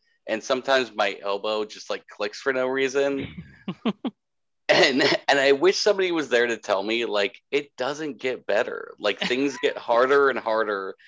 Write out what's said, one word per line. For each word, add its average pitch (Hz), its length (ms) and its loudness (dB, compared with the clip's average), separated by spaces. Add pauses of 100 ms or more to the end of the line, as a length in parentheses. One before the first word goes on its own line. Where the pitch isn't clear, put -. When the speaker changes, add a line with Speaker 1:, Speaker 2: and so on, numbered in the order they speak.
(260)
Speaker 1:
and 107 160 -4
sometimes 127 520 0
my 101 280 -2
elbow 104 420 -2
just, - 260 -14
like, 98 180 -8
clicks - 320 -8
for 139 120 -2
no 127 140 0
reason. 135 680 -2 (340)
Speaker 2:
<laughs> 190 260 -4 (720)
Speaker 1:
And, 147 360 4 (260)
and 139 100 4
I 139 140 6
wish 170 240 4
somebody 190 340 2
was 151 200 -2
there 120 160 4
to 113 100 -2
tell 98 260 -2
me, 113 220 -2
like, 101 340 -2 (120)
"It 143 260 -4
doesn't 143 420 -6
get 127 280 -6
better. - 520 -2
Like, 101 220 -2
things 127 380 0
get - 200 0
Speaker 2:
<laughs> - 100 -14
Speaker 1:
harder 131 420 6
and 117 80 -2
harder, 104 560 -2 (140)